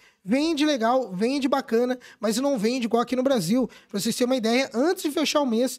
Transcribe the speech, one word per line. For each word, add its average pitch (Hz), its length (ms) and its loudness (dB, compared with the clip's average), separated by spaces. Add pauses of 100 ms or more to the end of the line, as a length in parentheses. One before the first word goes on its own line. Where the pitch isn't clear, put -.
(240)
vende 285 400 0
legal, 247 480 2
vende 247 340 0
bacana, 247 520 0 (200)
mas 214 200 -2
não 277 180 0
vende 233 300 0
igual 233 160 2
aqui 233 120 -2
no 254 80 -2
Brasil. 240 460 2 (220)
Pra 202 100 -4
vocês - 160 -2
terem 247 140 0
uma 262 60 2
ideia, 240 360 0
antes 320 300 0
de 311 80 -2
fechar 294 320 0
o 285 40 0
mês, 240 320 0